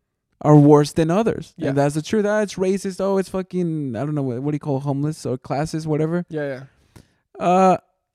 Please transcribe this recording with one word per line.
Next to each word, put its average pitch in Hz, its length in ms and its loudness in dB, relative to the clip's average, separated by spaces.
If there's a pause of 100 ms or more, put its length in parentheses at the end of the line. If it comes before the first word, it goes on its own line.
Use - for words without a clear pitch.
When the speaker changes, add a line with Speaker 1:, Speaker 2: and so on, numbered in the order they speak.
(420)
Speaker 1:
are 151 160 8
worse 147 360 8
than 160 160 0
others. 202 480 -2
Speaker 2:
Yeah. 170 120 -6
Speaker 1:
And 139 80 -2
that's 147 180 0
the 156 60 -2
truth. 208 240 -2
Ah, 214 160 0
it's 202 140 -6
racist. 190 440 -4
Oh, 190 180 0
it's 190 120 -2
fucking, 170 680 -6
I 104 100 -6
don't 151 100 -6
know, 143 80 -2
what, 127 180 -6
what 143 100 -4
do 151 40 -2
you 143 40 -6
call 135 220 -4
homeless 147 440 -4
or 127 120 -4
classes, 156 500 -6
whatever. 156 420 -2
Speaker 2:
Yeah, 139 360 -8 (760)
yeah. - 60 -6
Speaker 1:
Uh, 185 320 4 (380)